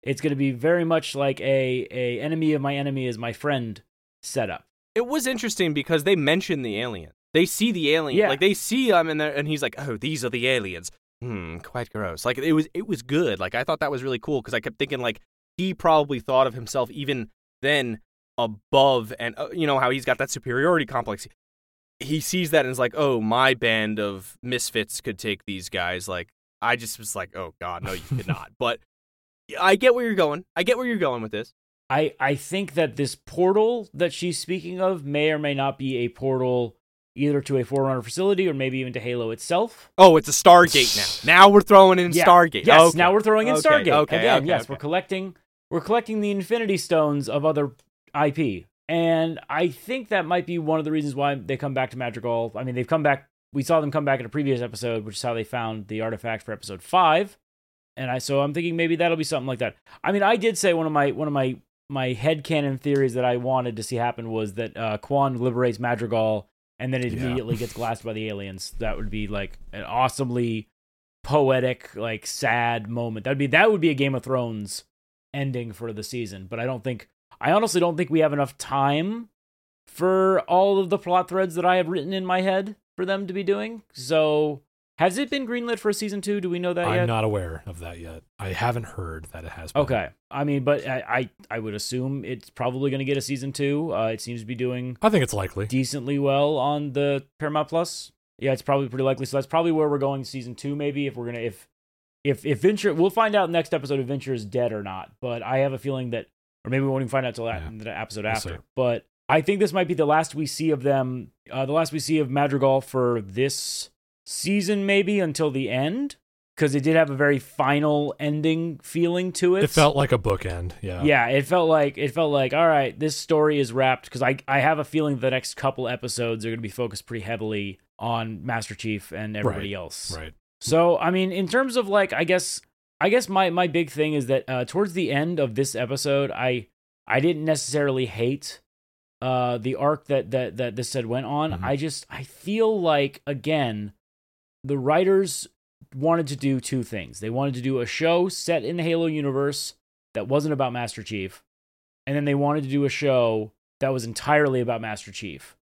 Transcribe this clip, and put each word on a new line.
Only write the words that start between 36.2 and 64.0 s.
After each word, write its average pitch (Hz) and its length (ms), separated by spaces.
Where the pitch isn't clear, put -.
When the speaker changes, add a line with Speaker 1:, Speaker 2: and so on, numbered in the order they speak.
Speaker 1:
either 143 260
to 139 160
a 123 60
Forerunner 135 400
facility 190 440
or 156 60
maybe 131 240
even 127 160
to 123 60
Halo 117 320
itself. 180 640
Speaker 2:
Oh, 185 180
it's 147 140
a - 20
Stargate 151 920
now. 156 80
Speaker 1:
<sighs> 185 120
Speaker 2:
Now 202 40
we're 202 120
throwing 190 380
in 175 140
Speaker 1:
Yeah. 165 120
Speaker 2:
Stargate. 175 420
Speaker 1:
Yes, 160 120
Speaker 2:
Okay. 156 100
Speaker 1:
now 175 120
we're 208 100
throwing 220 260
in 254 80
Speaker 2:
Okay, - 120
Speaker 1:
Stargate. 302 200
Speaker 2:
okay, - 160
Speaker 1:
Again, 135 180
Speaker 2:
okay, 135 100
Speaker 1:
yes, 156 140
Speaker 2:
okay. 139 120
Speaker 1:
we're 131 40
collecting, 185 580
we're 165 100
collecting 220 400
the 208 80
Infinity 202 480
Stones 151 500
of 143 160
other 147 280
I 147 160
P. 135 380
And 165 520
I 160 200
think 233 400
that 190 180
might 175 180
be 170 140
one 156 200
of 151 60
the 156 60
reasons 147 240
why 139 200
they 127 220
come 139 160
back 131 180
to 120 60
Madrigal. 117 580
I 120 80
mean, 127 120
they've 123 120
come 160 160
back. 139 260
We 139 120
saw 160 180
them 147 100
come 147 140
back 135 140
in 120 80
a - 20
previous 139 320
episode, 110 440
which 107 100
is - 80
how 120 100
they 113 100
found 113 440
the 110 140
artifact 113 420
for - 100
episode 98 300
five. 180 540
And 131 140
I, 127 80
so 139 220
I'm 147 120
thinking 170 220
maybe 165 200
that'll 170 220
be 160 60
something 139 240
like 123 120
that. 117 160
I - 80
mean, 202 120
I 220 140
did 202 200
say 185 160
one 160 120
of 156 60
my, 143 200
one 151 160
of 147 60
my, 131 240
my 131 240
headcanon 143 640
theories 139 360
that 127 100
I 123 120
wanted 123 380
to 107 80
see 123 140
happen 117 340